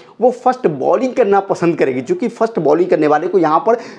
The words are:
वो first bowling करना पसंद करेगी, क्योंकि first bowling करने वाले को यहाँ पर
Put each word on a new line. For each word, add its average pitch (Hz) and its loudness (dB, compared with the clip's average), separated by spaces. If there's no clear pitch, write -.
वो 240 4
first 247 -2
bowling 170 -2
करना 202 2
पसंद 170 -2
करेगी, 135 0
क्योंकि 175 -4
first 226 -4
bowling 160 2
करने 156 2
वाले 151 0
को 185 0
यहाँ 160 2
पर 220 0